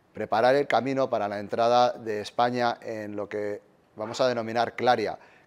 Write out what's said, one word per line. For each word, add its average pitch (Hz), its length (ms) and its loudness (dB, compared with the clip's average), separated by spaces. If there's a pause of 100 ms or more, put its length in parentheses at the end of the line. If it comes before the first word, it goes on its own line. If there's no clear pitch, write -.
(140)
preparar 110 420 2
el 143 100 2
camino 131 460 0
para 104 160 0
la 104 120 -4
entrada 120 540 2
de 107 280 -6
España 120 600 0
en 107 340 -10
lo 101 140 -6
que 104 320 -6 (340)
vamos 107 240 -6
a 131 80 4
denominar 117 480 -2
Claria, 117 440 2 (280)